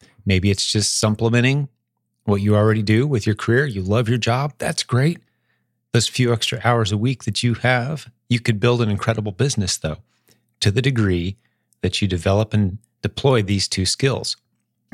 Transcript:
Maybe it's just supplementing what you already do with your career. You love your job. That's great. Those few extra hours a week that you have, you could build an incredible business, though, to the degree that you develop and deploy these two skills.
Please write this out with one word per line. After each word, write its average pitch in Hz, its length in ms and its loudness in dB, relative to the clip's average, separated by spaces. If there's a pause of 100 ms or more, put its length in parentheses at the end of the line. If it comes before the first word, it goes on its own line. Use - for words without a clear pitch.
(240)
Maybe 98 280 2
it's - 180 -2
just - 300 0
supplementing 120 680 2 (540)
what 101 180 0
you 104 140 2
already 107 300 4
do 113 240 2
with 123 180 -2
your 110 80 2
career. 127 320 0
You 101 160 -6
love 104 260 0
your 123 100 0
job. 123 400 -2
That's - 260 -4
great. 143 340 0 (760)
Those 117 140 2
few 120 260 0
extra 117 300 -4
hours 113 300 2
a 107 40 2
week 120 280 -2
that - 180 -4
you 120 120 0
have, 123 540 -2 (200)
you 120 100 2
could 110 220 -2
build 120 200 2
an 107 100 0
incredible 104 420 -2
business, 113 440 -2
though, 76 220 -8 (600)
to 104 100 2
the 113 120 2
degree 98 540 0 (440)
that - 200 -2
you 104 60 2
develop 98 480 0
and 101 240 0 (240)
deploy 131 380 0
these 98 260 0
two 92 200 -4
skills. - 500 -4 (580)